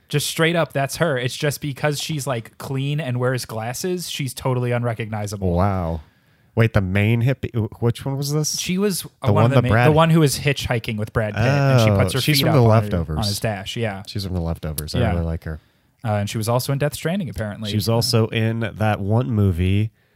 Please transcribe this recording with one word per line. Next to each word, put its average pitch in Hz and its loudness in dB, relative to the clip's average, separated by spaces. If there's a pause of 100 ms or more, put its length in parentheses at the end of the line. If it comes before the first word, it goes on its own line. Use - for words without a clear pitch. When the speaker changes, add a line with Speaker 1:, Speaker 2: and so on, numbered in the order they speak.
Speaker 1:
Just 147 -2
straight 165 0
up, 160 -2
that's 139 -4
her. 160 0
It's 123 -4
just 143 -4
because 147 -4
she's, 147 -6
like, 120 -6
clean 139 -4
and 127 -4
wears 127 -2
glasses, 123 -6
she's 135 -6
totally 123 -2
unrecognizable. 107 -2
Speaker 2:
Wow. 87 0 (520)
Wait, 113 2
the 104 4
main 104 2
hippie, - -2
wh-, 110 -4
which 117 0
one 135 -4
was 143 -4
this? 151 -2
Speaker 1:
She 180 -2
was, 196 -2 (160)
uh, - 0
Speaker 2:
The 107 4
Speaker 1:
one 101 6
Speaker 2:
one 107 4
Speaker 1:
of 123 4
the 139 4
Speaker 2:
that 131 6
Speaker 1:
main, 123 2
Speaker 2:
Brad 117 6
Speaker 1:
the 156 6
one 165 6
who 165 6
was 139 4
hitchhiking 123 -2
with 104 -4
Brad 107 -2
Pitt, 104 0
and 135 4
she 110 6
Speaker 2:
Oh, 101 4
Speaker 1:
puts 95 2
her 131 0
Speaker 2:
she's 147 2
Speaker 1:
feet 139 2
Speaker 2:
from 127 2
Speaker 1:
up - 4
Speaker 2:
The 135 6
Speaker 1:
on 117 8
her, 110 8
Speaker 2:
Leftovers. 85 -2
Speaker 1:
on 113 -2
his 101 -2
dash. 101 -6
Yeah. 101 -4
Speaker 2:
She's 98 -8
from 90 -6
The 87 0
Leftovers. 78 -6
I 87 2
Speaker 1:
Yeah. 110 2
Speaker 2:
really 85 -2
like 82 -6
her. 78 -8 (480)
Speaker 1:
Uh, 104 0
and 101 -2
she 117 -6
was 107 -4
also 127 0
in 139 -2
Death 147 -2
Stranding, 165 -4
apparently. 104 -8
Speaker 2:
She 107 -2
was 104 0
also 113 2
in 113 -2 (160)
that 107 0
one 113 0
movie, 98 2 (260)